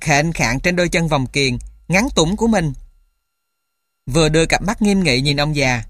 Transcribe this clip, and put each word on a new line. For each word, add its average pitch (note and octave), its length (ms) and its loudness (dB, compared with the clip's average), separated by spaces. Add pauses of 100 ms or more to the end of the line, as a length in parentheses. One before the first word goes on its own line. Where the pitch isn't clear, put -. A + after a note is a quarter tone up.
khệnh D3 320 2
khạng - 260 -2
trên F3+ 160 0
đôi F3 140 0
chân E3 180 0
vòng C#3 200 0
kiềng C3 320 -2 (280)
ngắn G3 280 2
tủng F3 220 2
của A3 100 0
mình, E3+ 260 0 (1300)
vừa D#3 240 2
đưa D#3+ 160 2
cặp C#3 160 0
mắt G#3 200 -4
nghiêm G3 220 2
nghị C3 180 2
nhìn C#3+ 180 0
ông D3 160 -2
già. B2+ 340 0